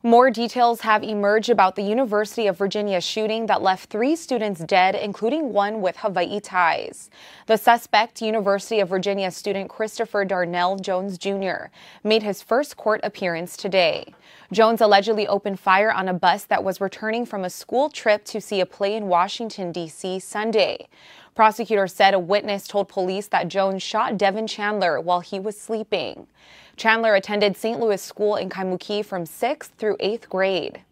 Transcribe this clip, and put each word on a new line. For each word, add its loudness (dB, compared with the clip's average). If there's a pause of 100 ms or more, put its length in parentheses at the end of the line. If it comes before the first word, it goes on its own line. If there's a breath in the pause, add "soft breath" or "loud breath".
More 8
details 0
have 2
emerged 2
about 4
the -4
University 0
of 0
Virginia -2
shooting -4
that 2
left 0
three 0
students -4
dead, 2
including -4
one 0
with -2
Hawaii -4
ties. -2 (360 loud breath)
The 4
suspect, 2
University 0
of 2
Virginia -2
student -6
Christopher -4
Darnell 0
Jones -4
Junior, -6 (320 loud breath)
made 2
his -6
first -2
court 0
appearance -6
today. 0 (380 loud breath)
Jones 4
allegedly 4
opened -2
fire 2
on -2
a -2
bus 2
that -2
was -4
returning -4
from -8
a -4
school -2
trip 0
to -8
see -4
a 2
play -4
in -6
Washington, -2
D -8
C -8
Sunday. -2 (480 loud breath)
Prosecutors 2
said 6
a 4
witness 0
told -2
police -4
that 0
Jones 0
shot -2
Devin 0
Chandler -2
while 0
he -10
was -8
sleeping. -6 (500 loud breath)
Chandler 4
attended 2
Saint -4
Louis 0
School -2
in -4
Kaimuki -4
from -6
sixth -6
through -2
eighth -4
grade. -2